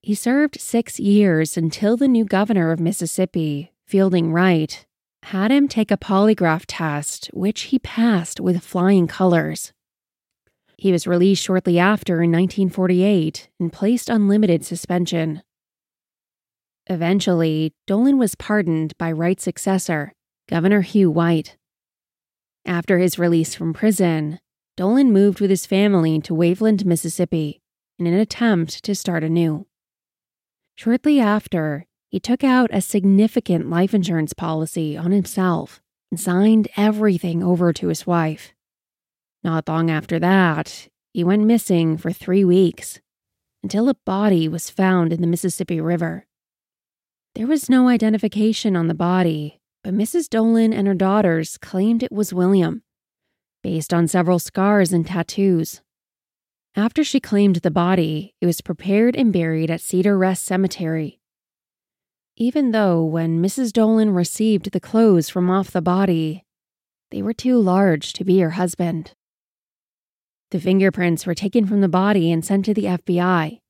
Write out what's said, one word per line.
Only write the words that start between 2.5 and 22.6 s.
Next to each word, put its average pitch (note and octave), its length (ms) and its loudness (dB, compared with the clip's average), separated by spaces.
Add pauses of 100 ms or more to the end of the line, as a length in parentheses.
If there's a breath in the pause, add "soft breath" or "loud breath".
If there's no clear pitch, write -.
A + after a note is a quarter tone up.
of E3 80 -2
Mississippi, E3 920 -4 (140)
Fielding F3+ 480 2
Wright, E3+ 520 0 (380)
had G3+ 280 -2
him C#4+ 160 2
take A3 240 -2
a G3 60 0
polygraph F#3+ 720 2
test, - 680 -6
which G3 300 -4
he - 160 -2
passed A3 600 -2
with F#3 240 -2
flying F#3 440 2
colors. E3 640 0 (1040)
He F#3+ 140 0
was E3+ 140 0
released F3+ 380 2
shortly F#3 340 0
after F3+ 460 0
in E3+ 80 2
nineteen F3+ 380 0
forty-eight F3+ 800 -2 (100)
and E3+ 120 -4
placed A#3 380 -2
on G#3+ 180 2
limited G3 380 2
suspension. E3+ 760 -4 (1400)
Eventually, E3 840 0 (120)
Dolan B3+ 320 2
was A#3 160 0
pardoned E3 640 -4
by E3 140 -4
Wright's E3+ 320 -2
successor, F3+ 680 -4 (360)
Governor F#3+ 320 2
Hugh F#3 300 2
White. E3 440 0 (1080)